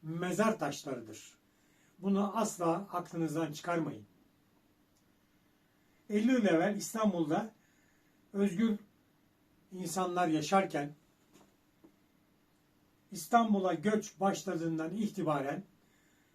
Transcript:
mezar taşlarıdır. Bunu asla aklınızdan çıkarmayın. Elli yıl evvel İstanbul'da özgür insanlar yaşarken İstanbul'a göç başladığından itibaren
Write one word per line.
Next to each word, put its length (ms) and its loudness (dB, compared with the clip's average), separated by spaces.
mezar 580 0
taşlarıdır. 760 -8
Bunu 380 0
asla 360 0
aklınızdan 800 -4
çıkarmayın. 520 -4
Elli 220 4
yıl 140 6
evvel 300 4
İstanbul'da 760 0
özgür 440 2
insanlar 560 -2
yaşarken 680 0
İstanbul'a 600 2
göç 460 0
başladığından 760 -2
itibaren 680 -2